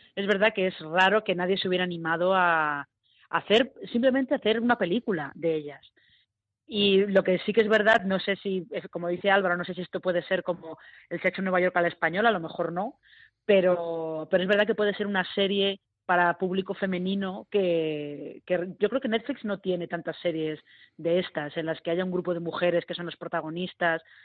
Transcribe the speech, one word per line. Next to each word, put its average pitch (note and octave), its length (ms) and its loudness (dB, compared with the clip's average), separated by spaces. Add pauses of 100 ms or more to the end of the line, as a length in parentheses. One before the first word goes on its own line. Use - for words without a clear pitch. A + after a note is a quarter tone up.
(160)
es G3 120 -4
verdad G#3 280 2
que F#3 120 0
es F3+ 120 -4
raro F#3 460 2
que F#3 100 0
nadie F3+ 220 0
se F#3+ 100 -4
hubiera F3+ 160 0
animado E3+ 500 0
a, D#3+ 460 2
a C#3+ 80 -12 (420)
hacer, A#3 440 2 (180)
simplemente B3+ 420 2
hacer A3 280 0
una A#3+ 160 2
película F#3 580 -2
de E3 200 -2
ellas. D3 260 -10 (840)
Y G3+ 380 4
lo G3 180 4
que F#3 160 2
sí - 120 -2
que A3+ 100 4
es G#3+ 80 0
verdad, A3 360 4
no F#3+ 140 0
sé G3 180 -2
si, F#3+ 340 -6
eh, G3 180 -6
como F3 200 -6
dice F3 200 -2
Álvaro, F#3+ 280 4
no F3+ 80 -6
sé F#3 80 -8
si F3 80 -8
esto F3+ 180 -8
puede F3 240 -2
ser F#3 180 -2
como E3+ 360 -6 (320)
El F3 120 -6
Sexo F#3 200 0
en G3 40 -2
Nueva F#3 140 0
York F3+ 160 2
a F3 60 2
la E3+ 80 2
española, F3+ 400 0
a A3 40 4
lo F#3 60 -2
mejor E3 320 -6
no, F#3+ 240 -6 (500)
pero, E3 880 2
pero F#3 120 4
es F#3 60 0
verdad G#3 160 4
que G#3+ 100 0
puede G#3 200 2
ser G#3 120 -4
una F#3+ 180 0 (100)
serie G3 460 0 (240)
para F3 320 4
público F#3+ 360 -2
femenino F#3+ 800 -4
que, D#3 920 -2
que F3+ 220 -2 (120)
yo G3+ 100 2
creo B3 120 -2
que C4 60 -2
Netflix A3+ 380 -4
no G3+ 140 -4
tiene F3 280 -4
tantas E3+ 340 -8
series D#3 380 -4 (380)
de E3+ 220 2
estas, D3+ 380 -6
en D#3+ 80 -2
las D#3+ 160 -4
que E3+ 100 -4
haya F3 120 0
un F#3 80 -4
grupo F3+ 220 -2
de E3+ 80 -4
mujeres E3+ 440 0
que E3+ 100 -8
son F3 100 -8
las E3 100 -8
protagonistas E3+ 880 -4 (220)